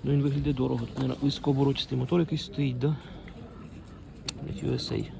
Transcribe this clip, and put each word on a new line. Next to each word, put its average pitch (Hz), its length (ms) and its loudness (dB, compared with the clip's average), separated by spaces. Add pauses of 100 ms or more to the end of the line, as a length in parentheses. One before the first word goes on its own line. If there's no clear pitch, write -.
Ну, 139 80 2
він 143 100 6
виглядає 143 320 2
дорого. 127 320 2
Тут, - 160 -8
мабуть, 131 200 0
високооборотистий 139 760 4
мотор 127 220 2
якийсь 156 240 0
стоїть, 131 360 0
да? 147 160 2 (1500)
Як - 160 -6
U 131 100 2
S - 200 -2
A. 104 120 0 (140)